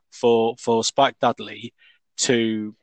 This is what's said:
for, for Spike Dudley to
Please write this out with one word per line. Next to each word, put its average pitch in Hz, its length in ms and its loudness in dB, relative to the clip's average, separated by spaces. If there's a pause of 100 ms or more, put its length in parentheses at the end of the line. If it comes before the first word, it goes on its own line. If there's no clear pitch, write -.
(120)
for, 117 460 2
for 113 260 0
Spike - 340 0
Dudley 110 560 -4 (440)
to 110 640 0